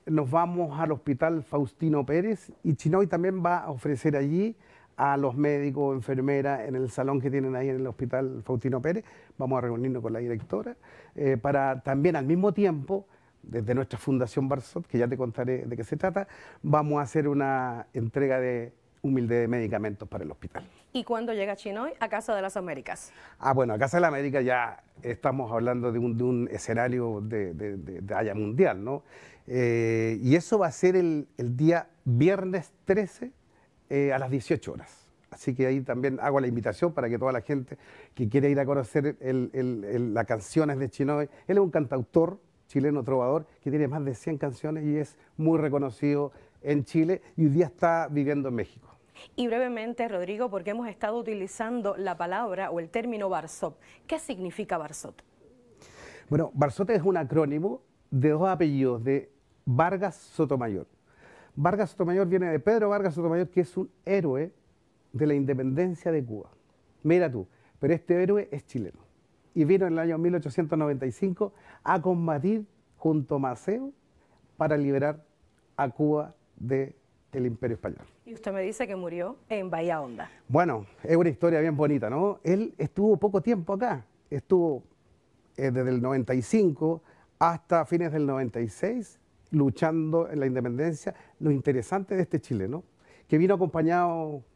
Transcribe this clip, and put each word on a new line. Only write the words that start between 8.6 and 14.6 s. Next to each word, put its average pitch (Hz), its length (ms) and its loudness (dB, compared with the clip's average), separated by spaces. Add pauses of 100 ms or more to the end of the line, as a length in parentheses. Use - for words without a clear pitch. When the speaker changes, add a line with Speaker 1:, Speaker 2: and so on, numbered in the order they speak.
Speaker 1:
Pérez. 170 240 -2 (360)
Vamos 131 180 0
a 123 40 0
reunirnos 120 420 -4
con 113 100 -4
la 113 60 -4
directora, 120 580 -6 (380)
eh, 135 260 2
para 135 400 0
también 143 340 2
al 135 120 -2
mismo 180 260 2
tiempo, 190 540 -2 (340)
desde 117 320 -4
nuestra 127 240 -2
Fundación 135 500 0
Barsot, 139 400 -6